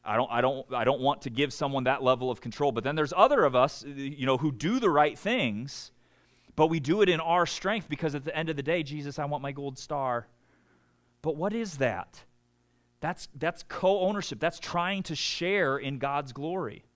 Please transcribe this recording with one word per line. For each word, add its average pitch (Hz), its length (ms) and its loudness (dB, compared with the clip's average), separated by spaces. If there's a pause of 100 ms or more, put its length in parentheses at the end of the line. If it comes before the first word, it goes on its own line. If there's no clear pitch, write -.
I 104 120 0
don't, 123 140 2
I 120 100 0
don't, 131 320 0
I 123 120 -2
don't 139 160 2
want 139 220 0
to 131 80 -6
give 131 220 0
someone 135 320 -2
that 131 180 2
level 127 280 4
of 117 100 -4
control. 135 320 -2
But 110 120 -4
then 143 100 0
there's 151 220 0
other 233 280 8
of 127 100 4
us, 127 300 4
you 139 420 -6
know, 131 120 4
who 147 120 2
do 160 300 0
the 214 100 4
right 147 280 4
things, 139 760 -4 (640)
but 156 120 6
we 165 120 0
do 170 220 2
it 190 60 6
in 165 120 4
our 170 260 2
strength 196 420 -4
because 147 260 -4
at 139 100 -6
the 156 120 -6
end 160 120 -2
of 156 80 -4
the 143 60 -6
day, 165 200 0
"Jesus, 143 360 -8
I 151 60 -4
want 143 180 -4
my 139 100 -6
gold 139 240 -8
star." 131 520 -4 (920)
But 151 160 -2
what 190 160 -2
is 214 260 -6
that? 110 440 -2 (760)
That's, 170 340 -6
that's 156 340 -4
co-ownership. 190 720 0
That's 170 180 -2
trying 180 460 -2
to 156 120 -6
share 170 600 0
in 135 220 -6
God's 139 340 -4
glory. 143 520 -6 (120)